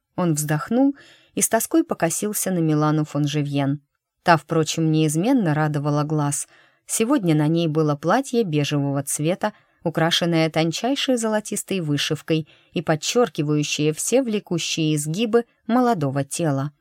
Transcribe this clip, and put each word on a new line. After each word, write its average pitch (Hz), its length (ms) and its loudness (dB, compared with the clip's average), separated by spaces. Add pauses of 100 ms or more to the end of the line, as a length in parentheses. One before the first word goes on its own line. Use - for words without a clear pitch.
(160)
Он 170 160 0
вздохнул 160 640 0 (380)
и 202 80 -2
с - 60 2
тоской 320 360 2
покосился 202 680 -2
на 185 100 0
Милану 151 440 2
фон 147 220 -2
Живьен. 143 560 -2 (400)
Та, 170 160 6
впрочем, 160 520 0
неизменно 160 600 2
радовала 147 520 0
глаз. 147 440 -2 (380)
Сегодня 226 480 0
на 151 140 4
ней 170 200 2
было 151 280 0
платье 233 480 0
бежевого 143 580 -2
цвета, 165 500 -4 (300)
украшенное 165 680 0
тончайшей 233 680 0
золотистой 214 640 -4
вышивкой 151 680 -2 (240)
и 180 80 -4
подчёркивающее 151 1120 0
все 233 300 0
влекущие 175 720 -2
изгибы 208 500 0 (220)
молодого 185 580 0
тела. 143 560 -2